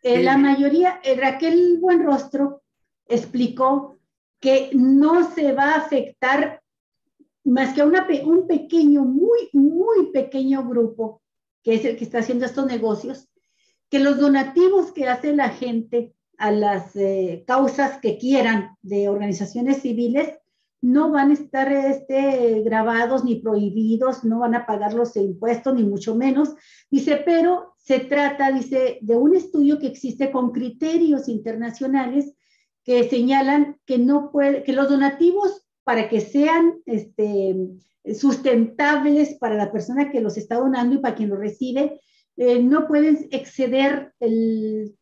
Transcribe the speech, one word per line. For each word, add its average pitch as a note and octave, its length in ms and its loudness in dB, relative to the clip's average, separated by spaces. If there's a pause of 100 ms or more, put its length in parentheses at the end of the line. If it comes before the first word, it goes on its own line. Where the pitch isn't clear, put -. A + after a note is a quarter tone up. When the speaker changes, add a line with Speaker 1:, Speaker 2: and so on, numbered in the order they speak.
Speaker 1:
Eh, A#3+ 140 2
Speaker 2:
Sí. - 60 2
Speaker 1:
la C4+ 140 4
mayoría, C#4 640 2
eh, C4 120 2
Raquel E4 640 2
Buenrostro C#4+ 840 0 (440)
explicó C4 880 -2 (440)
que C4+ 320 2
no C#4 600 4
se C#4+ 200 0
va C#4+ 220 2
a - 20 2
afectar C#4+ 840 -2 (840)
más C4 280 0
que D4 80 0
a D4 40 4
una F4+ 220 2
pe-, C#4 180 -2
un F4 220 2
pequeño, D4 580 2
muy, F#4 480 0
muy E4+ 580 2
pequeño C4+ 560 -2
grupo A3+ 540 -4 (420)
que A3+ 120 2
es A3 100 -2
el A3+ 120 -4
que A#3+ 60 -8
está A#3 160 -6
haciendo A#3+ 260 -2
estos C4 200 -4
negocios, A3+ 640 -6 (600)
que C#4 100 0
los C#4 200 2
donativos D4 720 2
que C4+ 160 -6
hace C4+ 280 -2
la C4 140 2
gente A#3 640 -6 (240)
a G#3+ 140 0
las, G#3 440 -2
eh, F#3+ 520 -2
causas C4+ 520 0
que - 180 -2
quieran A3+ 640 0
de G3+ 280 -2
organizaciones G#3 720 -2
civiles A#3+ 480 -2 (520)
no C#4+ 300 2
van C#4+ 200 2
a - 20 6
estar, C4+ 400 -2
este, C4+ 880 0
grabados A#3 640 0
ni A#3+ 100 0
prohibidos, A3 880 -2
no A3+ 160 0
van A#3 160 0
a A#3+ 100 -4
pagar G#3 280 -4
los A#3 240 -2
impuestos, A3 580 -2
ni A#3 80 2
mucho G3+ 320 -4
menos. C4+ 400 0 (340)
Dice, C#4+ 360 0
pero E4+ 520 0
se C4 220 -2
trata, C#4 520 -2
dice, C4 500 -2
de A3+ 160 0
un D4+ 180 4
estudio D4 420 2
que C4+ 100 -6
existe C4+ 440 -6
con B3+ 220 -2
criterios D#4 720 -2
internacionales B3 1080 -4 (520)
que A#3+ 240 2
señalan C4+ 680 2 (100)
que B3+ 120 -2
no C#4+ 340 0
puede, C#4 320 0
que C4+ 80 -4
los C4+ 160 0
donativos E4+ 800 0 (160)
para A3+ 240 -2
que G#3+ 140 0
sean, D#4+ 540 2 (100)
este, G3+ 720 -2 (560)
sustentables C#4 1200 0
para A3+ 200 -4
la G#3 180 -2
persona B3+ 360 -4
que B3 120 -2
los G#3+ 160 -4
está A3 180 -8
donando B3+ 400 0
y C4+ 40 0
para A#3+ 160 -4
quien G#3 140 -4
los G3 100 -4
recibe, B3+ 600 -4 (380)
eh, B3 260 2
no D#4 240 2
pueden D4+ 440 2
exceder C4+ 920 -4
el A3 800 -2